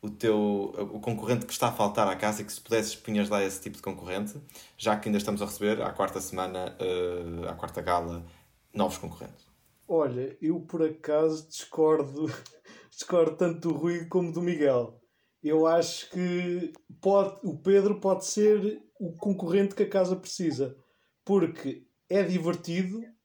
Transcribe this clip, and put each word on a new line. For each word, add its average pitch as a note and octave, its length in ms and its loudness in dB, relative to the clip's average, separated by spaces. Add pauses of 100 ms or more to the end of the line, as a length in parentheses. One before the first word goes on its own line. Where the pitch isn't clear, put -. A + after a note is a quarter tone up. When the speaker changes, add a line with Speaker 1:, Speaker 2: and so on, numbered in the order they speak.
Speaker 1:
o G#2+ 80 -8
teu, G#2+ 280 2 (560)
o G#2+ 60 -10
concorrente A2 460 -2
que - 80 -10
está A#2+ 160 0
a - 20 -6
faltar G#2 380 2
à F#2+ 60 0
casa G#2+ 260 -2
e G#2+ 40 -8
que - 60 -12
se - 80 -10
pudesses A2 360 0
punhas G#2 340 -2
lá G#2 140 2
esse F#2+ 180 -4
tipo - 160 -12
de - 60 -20
concorrente, F#2 500 -6 (440)
já G#2+ 200 2
que - 100 -6
ainda G#2 100 2
estamos G2+ 240 -2
a G2+ 40 -2
receber G#2 360 -2
à - 120 -4
quarta F#2+ 260 -2
semana, F#2 600 -6
eh, F2 680 -4
à F2 40 -8
quarta E2+ 280 -8
gala, E2+ 440 -2 (480)
novos G2 240 0
concorrentes? - 500 -14 (400)
Speaker 2:
Olha, C3+ 540 0
eu D#3 200 0
por E3 220 -2
acaso D#3 640 0
discordo, D#3 840 0 (280)
<laughs> - 300 -20
discordo D#3+ 480 2
tanto E3+ 320 0
do D3+ 60 0
Rui E3+ 300 -2
como E3+ 260 0
do E3+ 100 -4
Miguel. C#3+ 580 2 (420)
Eu D#3 260 4
acho E3+ 420 2
que F3+ 640 -2 (300)
pode, G3 420 4
o D#3 140 -6
Pedro G3 420 4
pode F#3+ 260 2
ser G#3 560 2 (180)
o F3+ 140 -6
concorrente G3 640 0
que G#3 80 2
a G3 60 -2
casa F#3 260 2
precisa, C3+ 640 -4 (480)
porque E3+ 600 0 (240)
é F#3+ 140 4
divertido F3+ 760 -2 (240)